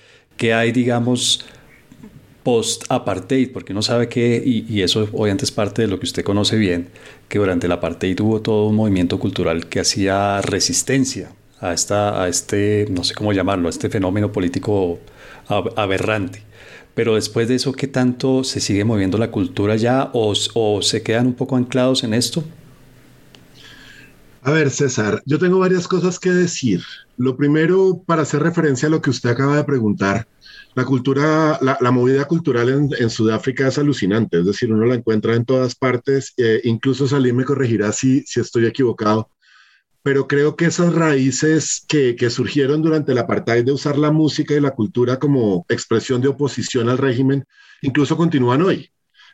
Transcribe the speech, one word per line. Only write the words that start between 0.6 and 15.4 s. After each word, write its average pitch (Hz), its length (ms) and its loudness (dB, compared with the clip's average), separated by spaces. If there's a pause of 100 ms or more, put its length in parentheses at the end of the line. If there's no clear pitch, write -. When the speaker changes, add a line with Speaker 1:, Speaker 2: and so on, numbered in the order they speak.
Speaker 1:
digamos, 120 760 0 (1000)
post-apartheid? 120 1080 0
Porque 95 200 -12
uno 98 100 -4
sabe 117 280 0
que, 120 360 0
y, 110 220 0
y 104 140 0
eso 104 320 0
obviamente 101 320 0
es 98 60 -2
parte 104 300 -2
de 113 60 2
lo 117 100 -2
que - 80 -8
usted - 200 -6
conoce 101 320 0
bien, 87 320 0 (400)
que 104 100 -2
durante 92 280 0
el 87 40 0
apartheid 87 480 -2
hubo 107 220 0
todo 107 260 2
un 107 80 2
movimiento 95 420 2
cultural 85 500 -2
que - 120 -4
hacía 98 600 0
resistencia 127 880 -2 (320)
a 92 100 -4
esta, 104 500 -2
a 92 60 0
este, 101 600 0
no 90 160 -4
sé - 100 -4
cómo 104 160 -2
llamarlo, 92 360 0
a - 20 0
este 101 200 -4
fenómeno 101 440 0
político 92 640 -2 (480)